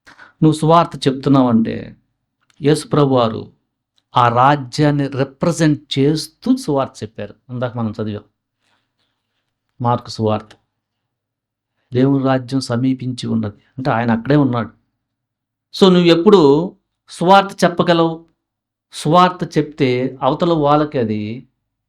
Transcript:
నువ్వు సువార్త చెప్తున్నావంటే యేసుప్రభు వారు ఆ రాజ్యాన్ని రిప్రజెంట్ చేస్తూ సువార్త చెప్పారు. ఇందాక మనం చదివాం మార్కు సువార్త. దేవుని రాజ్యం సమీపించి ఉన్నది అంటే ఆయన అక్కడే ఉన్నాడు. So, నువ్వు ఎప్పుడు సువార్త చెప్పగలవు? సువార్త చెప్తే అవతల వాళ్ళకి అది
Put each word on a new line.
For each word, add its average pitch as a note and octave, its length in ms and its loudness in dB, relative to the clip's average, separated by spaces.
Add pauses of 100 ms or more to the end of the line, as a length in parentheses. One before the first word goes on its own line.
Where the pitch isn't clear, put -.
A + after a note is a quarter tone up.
(420)
నువ్వు D#3 160 2
సువార్త D#3+ 500 0
చెప్తున్నావంటే B2+ 880 0 (680)
యేసుప్రభు D3 520 0
వారు A2 380 -2 (640)
ఆ A#2+ 120 4
రాజ్యాన్ని C#3 800 0
రిప్రజెంట్ C#3+ 880 -4
చేస్తూ D#3 580 -2
సువార్త C#3 360 -4 (100)
చెప్పారు. G#2 320 -14 (160)
ఇందాక B2 260 -8
మనం A2+ 140 -4
చదివాం G#2+ 340 -8 (1600)
మార్కు A#2+ 300 -4
సువార్త. G#2+ 380 -4 (1400)
దేవుని C3+ 320 0
రాజ్యం C3+ 360 -2
సమీపించి B2+ 640 -4
ఉన్నది A2+ 320 -6 (200)
అంటే C3 120 -4
ఆయన A#2 200 0
అక్కడే A2+ 260 0
ఉన్నాడు. A#2+ 340 0 (1040)
So, - 180 2
నువ్వు F3 160 4
ఎప్పుడు E3+ 680 4 (320)
సువార్త F#3+ 560 2
చెప్పగలవు? E3 600 0 (640)
సువార్త F3 680 0
చెప్తే B2+ 640 -2
అవతల D#3+ 300 0
వాళ్ళకి D3+ 460 0
అది G#2+ 500 -6 (400)